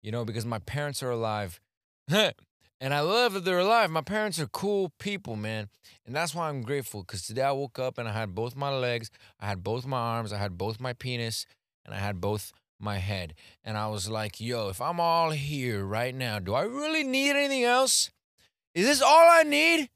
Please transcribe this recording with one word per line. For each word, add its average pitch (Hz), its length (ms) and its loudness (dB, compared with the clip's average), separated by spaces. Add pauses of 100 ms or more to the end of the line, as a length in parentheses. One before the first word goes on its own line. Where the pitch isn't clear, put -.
you 110 100 -10
know, 120 120 -2
because 110 220 -4
my 117 140 -2
parents 143 440 -6
are 127 80 -2
alive. 107 540 -2
<laughs> - 60 -20 (1080)
And 135 120 -2
I 147 60 2
love 214 320 4
that 185 140 -4
they're 180 140 2
alive. 208 300 4
My 160 120 0
parents 202 400 -2
are 143 60 -4
cool 196 520 -2
people, 185 380 -6
man. 107 320 -6 (360)
And 117 80 -12
that's 151 220 -2
why 165 140 -2
I'm 139 140 -6
grateful, 120 420 -6
'cause 92 200 -10
today 123 180 -4
I 139 100 2
woke 135 260 -6
up 131 180 -4
and 117 120 -6
I - 20 -6
had 107 240 -4
both 120 220 -4
my 143 140 -4
legs, 123 380 -2 (300)
I 101 60 -10
had 95 180 -6
both 117 220 -4
my 135 120 -4
arms, 117 360 -2
I 104 40 -6
had 101 200 -6
both 107 240 -6
my 127 100 -6
penis, 120 540 -6 (400)
and 104 100 -12
I 95 40 -8
had 101 200 -4
both 101 320 -4 (300)
my 104 160 -4
head. 95 380 -6 (280)
And 107 140 -6
I 107 100 -2
was 107 220 -6
like, 107 320 -6
"Yo, 117 260 -4
if 95 140 -6
I'm 170 180 -4
all 165 320 2
here 139 540 -4
right 117 280 -2
now, 120 260 -4
do 98 160 -2
I 143 80 0
really 294 420 -2
need 269 320 2
anything 277 260 2
else? 247 480 2 (640)
Is 175 100 2
this 269 160 4
all 311 300 10
I 330 120 10
need? 302 520 4